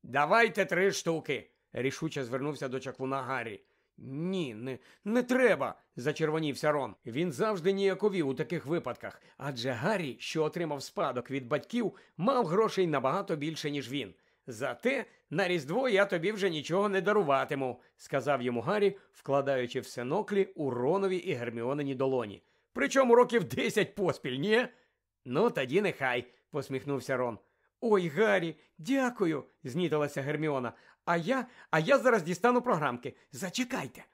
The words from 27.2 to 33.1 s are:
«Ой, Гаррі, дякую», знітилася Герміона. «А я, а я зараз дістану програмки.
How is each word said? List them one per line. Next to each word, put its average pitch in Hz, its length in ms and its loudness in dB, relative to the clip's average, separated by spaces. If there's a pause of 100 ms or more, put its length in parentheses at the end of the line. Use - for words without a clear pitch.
«Ой, 208 260 2
Гаррі, 175 480 2 (220)
дякую», 190 680 0 (200)
знітилася 147 580 0
Герміона. 143 520 -2 (320)
«А 170 120 2
я, 226 300 -2 (240)
а 160 80 4
я 220 180 4
зараз 226 260 4
дістану 233 380 2
програмки. 147 540 0 (160)